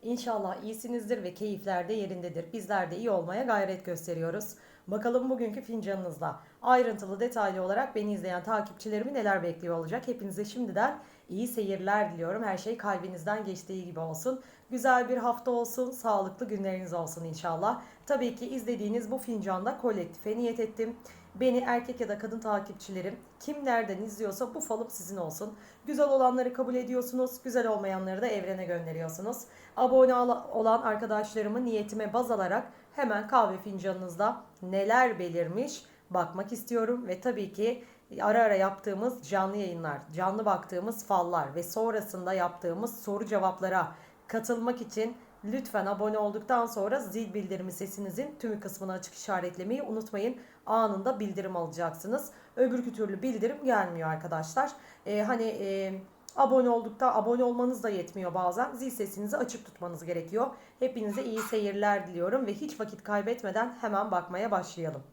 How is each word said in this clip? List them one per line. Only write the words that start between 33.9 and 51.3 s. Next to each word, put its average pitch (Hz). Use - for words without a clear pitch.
neler 202
belirmiş 175
bakmak 180
istiyorum. 233
Ve 185
tabii 208
ki 233
ara 214
ara 214
yaptığımız 196
canlı 196
yayınlar, 165
canlı 190
baktığımız 202
fallar 170
ve 170
sonrasında 208
yaptığımız 180
soru 202
cevaplara 185
katılmak 233
için 226
lütfen 233
abone 208
olduktan 214
sonra 220
zil 202
bildirimi 185
sesinizin 202
tümü 214
kısmını 190
açık 185
işaretlemeyi 185
unutmayın. 220
Anında 214
bildirim 190